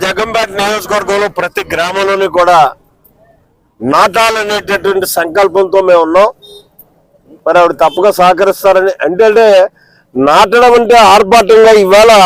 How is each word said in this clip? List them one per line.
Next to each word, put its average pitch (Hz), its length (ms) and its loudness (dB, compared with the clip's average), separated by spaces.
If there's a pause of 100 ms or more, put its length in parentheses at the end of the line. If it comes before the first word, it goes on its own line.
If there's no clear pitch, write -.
జగ్గంపేట 220 460 -6 (100)
నియోజకవర్గంలో 202 720 -4 (100)
ప్రతి 175 240 -8 (100)
గ్రామంలోని 190 560 -4 (100)
కూడా 175 200 2 (1300)
నాటాలనేటటువంటి 202 1200 -4
సంకల్పంతో 185 760 -2
మేము 170 180 2
ఉన్నాం. 180 220 2 (1160)
మరి 165 160 0
ఆవిడ 170 140 0 (100)
తప్పక 175 240 -2 (120)
సహకరిస్తారని, 185 720 0 (140)
అంటే, 180 240 -2
అంటే 220 160 2 (840)
నాటడం 220 520 2
అంటే 233 180 2 (160)
ఆర్భాటంగా 220 580 4 (140)
ఇవాళ 214 240 4 (140)